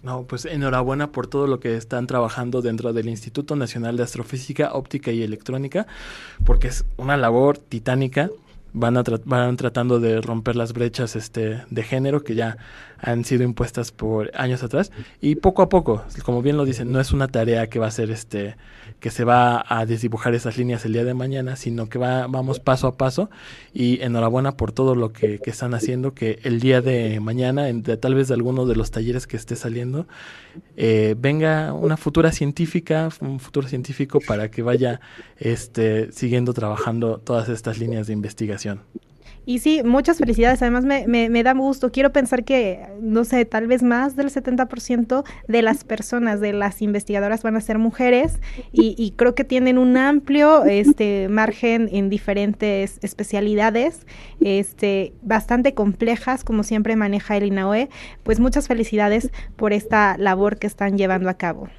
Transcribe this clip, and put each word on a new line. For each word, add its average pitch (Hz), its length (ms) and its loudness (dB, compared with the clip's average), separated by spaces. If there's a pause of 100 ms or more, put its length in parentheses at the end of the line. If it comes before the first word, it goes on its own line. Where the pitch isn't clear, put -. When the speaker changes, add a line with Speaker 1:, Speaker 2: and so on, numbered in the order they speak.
Speaker 1:
No, 127 220 -10
pues 131 220 -10
enhorabuena 139 680 -2
por 123 140 -6
todo 139 200 0
lo 131 140 0
que 117 160 -2
están 123 300 -6
trabajando 123 560 -2
dentro 113 300 -4
del 113 160 -2
Instituto 123 460 -8
Nacional 120 420 -4
de 123 80 -2
Astrofísica, 131 680 -6
Óptica - 380 -6
y 113 120 -2
Electrónica, 131 640 -6 (580)
porque 123 240 6
es - 160 -4 (120)
una 135 200 0
labor 131 420 4
titánica. 131 720 -2 (440)
Van 117 220 2
a 123 80 2
tra-, 113 220 -2
van 123 320 2
tratando 120 420 2
de 113 220 2
romper 117 340 -4
las 117 160 -2
brechas, 117 420 -4
este, 110 540 -6
de 113 140 -4
género 139 420 -2
que 113 100 -4
ya 113 220 -2 (400)
han 117 280 -4
sido 127 180 2
impuestas 120 500 -4
por 110 420 -4
años 127 280 -2
atrás. 143 300 -2 (280)
Y 147 140 2
poco 190 260 2
a 175 80 6
poco, 139 340 2 (220)
como 120 160 0
bien 143 160 0
lo 143 80 0
dicen, 120 260 -4
no 131 80 0
es 131 140 0
una 135 160 0
tarea 113 400 0
que 117 100 -4
va 110 100 0
a - 20 -2
ser, 110 200 -4
este, 104 460 -8 (420)
que 117 120 -6
se 117 140 -4
va 120 440 4
a 113 160 0
desdibujar 113 500 -2
esas 117 220 -4
líneas 123 300 -4
el 110 60 -2
día 117 120 0
de 123 80 -2
mañana, 131 440 -6
sino 117 320 -6
que 117 100 -8
va, 127 300 -2
vamos 131 320 -4
paso 131 260 2
a 127 100 -2
paso. 135 320 -2 (460)
Y 123 260 0
enhorabuena 123 560 0
por 113 160 -2
todo 131 220 2
lo 113 180 0
que, 104 280 -2
que - 100 -8
están 123 240 -6
haciendo, 127 400 -4
que 110 300 -4
el 120 160 0
día 127 200 6
de 117 400 0
mañana, 127 480 -2
en, 120 140 -4
de, 113 160 -2
tal 131 160 0
vez 135 140 2
de 131 60 2
alguno 127 300 0
de 117 120 2
los 110 140 -2
talleres 120 360 -4
que 120 100 -10
esté 117 200 -8
saliendo, 123 500 -6 (680)
eh, 110 420 2
venga 156 560 0
una 156 240 0
futura 160 340 2
científica, 160 760 -2 (100)
un 135 200 -6
futuro 139 260 -4
científico 135 600 -2
para 107 240 -2
que 117 120 -6
vaya, 123 380 2 (380)
este, 113 760 0
siguiendo 123 420 0
trabajando 113 640 -2
todas 117 300 -2
estas 113 300 -6
líneas 113 280 -4
de 110 60 -6
investigación. 104 500 -6 (840)
Speaker 2:
Y 247 140 -4
sí, 302 260 2
muchas 269 340 4
felicidades. 240 440 4
Además, 247 220 2
me, 277 240 0
me, 233 200 2
me 233 140 2
da 254 100 4
gusto. 269 380 0
Quiero 277 220 2
pensar 247 320 2
que, 220 420 0 (140)
no 226 240 2
sé, 233 200 2
tal 226 220 -2
vez 247 160 2
más 247 320 2
del 277 160 0
setenta 254 380 0
por 247 120 -12
ciento 247 440 0 (240)
de 226 140 4
las 220 200 2
personas, 220 580 -2
de 208 120 0
las 202 280 -2
investigadoras 208 600 -2
van 220 140 0
a 214 40 2
ser 220 180 -2
mujeres 247 600 2 (320)
y, 226 260 4
y 226 200 -2
creo 247 180 4
que 277 80 -2
tienen 254 360 4
un 254 180 6
amplio, 285 680 6
este, 202 640 4
margen 226 640 2
en 196 180 0
diferentes 202 920 -2
especialidades, 208 1040 0 (320)
este, 196 760 0 (100)
bastante 240 520 2
complejas, 226 720 0
como 220 180 0
siempre 220 320 0
maneja 208 420 0
el 202 100 0
inaoe. 202 420 0 (340)
Pues 214 160 0
muchas 262 300 4
felicidades 220 640 2 (240)
por 214 160 2
esta 208 460 4
labor 202 400 2
que 202 100 -4
están 202 280 -2
llevando 185 320 2
a 180 60 -2
cabo. 165 340 -6 (100)